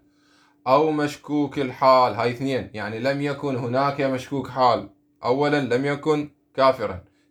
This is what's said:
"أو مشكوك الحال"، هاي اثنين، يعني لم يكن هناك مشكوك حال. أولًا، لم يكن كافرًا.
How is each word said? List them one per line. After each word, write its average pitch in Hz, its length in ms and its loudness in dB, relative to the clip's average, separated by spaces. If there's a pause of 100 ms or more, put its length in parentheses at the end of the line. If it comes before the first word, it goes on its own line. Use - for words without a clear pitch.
(680)
"أو 151 240 4
مشكوك 147 680 -2
الحال"، 127 560 4
هاي 117 160 0
اثنين، 123 440 -4
يعني 107 240 -8
لم 139 220 -2
يكن 143 360 -4
هناك 135 440 -2
مشكوك 135 480 -4
حال. - 420 2 (340)
أولًا، 139 360 2
لم 123 240 0
يكن 147 460 -2 (240)
كافرًا. 120 500 0 (260)